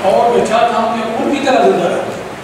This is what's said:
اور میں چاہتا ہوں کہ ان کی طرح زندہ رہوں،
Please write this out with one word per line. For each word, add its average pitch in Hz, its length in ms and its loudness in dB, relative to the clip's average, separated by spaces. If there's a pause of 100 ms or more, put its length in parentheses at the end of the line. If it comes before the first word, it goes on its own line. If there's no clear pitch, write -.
اور 233 340 2
میں - 80 2
چاہتا 233 360 0
ہوں 226 160 -2
کہ 226 260 -4
ان 277 120 0
کی 277 100 -4
طرح 247 180 2
زندہ 190 240 2
رہوں، - 240 -4 (320)